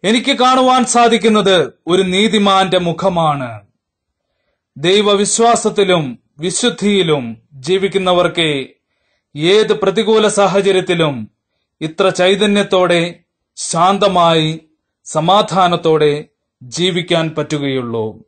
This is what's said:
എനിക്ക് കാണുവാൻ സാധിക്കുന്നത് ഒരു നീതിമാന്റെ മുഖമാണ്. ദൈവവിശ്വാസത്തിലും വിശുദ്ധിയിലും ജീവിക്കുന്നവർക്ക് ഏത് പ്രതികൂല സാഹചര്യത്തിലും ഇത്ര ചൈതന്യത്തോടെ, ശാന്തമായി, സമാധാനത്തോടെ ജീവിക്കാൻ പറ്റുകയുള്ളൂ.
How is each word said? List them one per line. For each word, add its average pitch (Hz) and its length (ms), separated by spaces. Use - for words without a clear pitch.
എനിക്ക് 240 340
കാണുവാൻ 254 460
സാധിക്കുന്നത് 214 880
ഒരു 180 160
നീതിമാന്റെ 190 760
മുഖമാണ്. 160 880
ദൈവവിശ്വാസത്തിലും 202 1400
വിശുദ്ധിയിലും 175 1040
ജീവിക്കുന്നവർക്ക് 170 1120
ഏത് 196 440
പ്രതികൂല 208 480
സാഹചര്യത്തിലും 180 1000
ഇത്ര 160 280
ചൈതന്യത്തോടെ, 185 1120
ശാന്തമായി, 170 1040
സമാധാനത്തോടെ 165 1200
ജീവിക്കാൻ 165 760
പറ്റുകയുള്ളൂ. 131 880